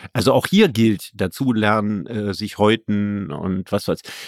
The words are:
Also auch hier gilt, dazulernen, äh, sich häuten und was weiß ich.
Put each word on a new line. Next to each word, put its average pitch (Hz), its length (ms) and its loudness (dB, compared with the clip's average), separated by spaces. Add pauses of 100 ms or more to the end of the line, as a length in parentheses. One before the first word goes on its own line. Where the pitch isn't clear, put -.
(120)
Also 120 220 2
auch 175 120 2
hier 202 220 6
gilt, 110 460 0
dazulernen, 107 920 0
äh, 104 280 -4
sich - 240 -10
häuten 104 720 0
und 92 420 -6
was 101 160 -4
weiß 80 160 -2
ich. - 60 -16 (180)